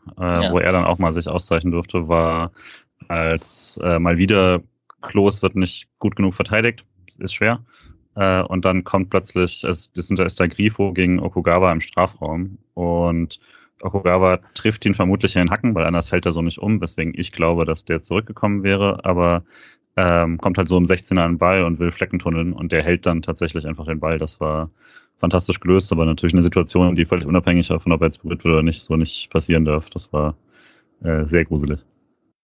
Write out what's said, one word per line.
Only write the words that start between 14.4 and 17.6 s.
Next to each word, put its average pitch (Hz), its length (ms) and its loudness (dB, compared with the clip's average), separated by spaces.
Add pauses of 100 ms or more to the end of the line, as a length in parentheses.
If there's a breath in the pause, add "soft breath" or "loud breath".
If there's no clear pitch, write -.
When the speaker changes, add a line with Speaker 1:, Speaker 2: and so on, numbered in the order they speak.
Speaker 1:
trifft - 320 -2
ihn 101 80 2
vermutlich 98 420 0
in 90 60 4
den 90 100 2
Hacken, 110 240 0
weil 82 100 0
anders 85 220 0
fällt 90 180 -2
er 87 60 0
so 82 100 -4
nicht - 180 -4
um, 104 200 0
weswegen 85 340 -6
ich - 200 -8
glaube, 85 320 0